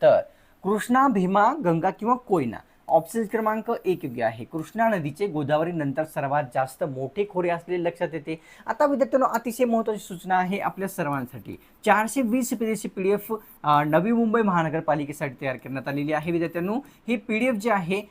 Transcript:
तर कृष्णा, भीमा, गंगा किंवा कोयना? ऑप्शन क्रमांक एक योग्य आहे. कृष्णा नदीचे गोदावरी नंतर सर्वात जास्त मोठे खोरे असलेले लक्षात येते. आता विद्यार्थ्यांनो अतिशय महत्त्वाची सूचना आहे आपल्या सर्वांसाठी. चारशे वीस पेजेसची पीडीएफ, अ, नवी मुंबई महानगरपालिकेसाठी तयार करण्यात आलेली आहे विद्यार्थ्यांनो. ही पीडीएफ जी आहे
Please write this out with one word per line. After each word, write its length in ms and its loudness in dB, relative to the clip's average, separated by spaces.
तर 180 8
कृष्णा, 460 2
भीमा, 460 4
गंगा 260 2
किंवा 240 0
कोयना? 440 0
ऑप्शन 360 2
क्रमांक 480 -2
एक 200 -2
योग्य 200 -4
आहे. 200 -4
कृष्णा 440 -2
नदीचे 380 -2
गोदावरी 460 0
नंतर 320 -2
सर्वात 400 -2
जास्त 300 -2
मोठे 460 -4
खोरे 180 -2
असलेले 360 -2
लक्षात 280 -2
येते. 280 -8
आता 200 2
विद्यार्थ्यांनो 400 2
अतिशय 380 -2
महत्त्वाची 360 0
सूचना 380 -2
आहे 200 0
आपल्या 300 -4
सर्वांसाठी. 720 -6
चारशे 380 2
वीस 280 0
पेजेसची 380 -2
पीडीएफ, 440 0
अ, 200 4
नवी 300 2
मुंबई 300 2
महानगरपालिकेसाठी 1000 0
तयार 160 -4
करण्यात 320 -8
आलेली 240 -2
आहे 200 -2
विद्यार्थ्यांनो. 440 -2
ही 80 0
पीडीएफ 380 0
जी 160 -2
आहे 400 0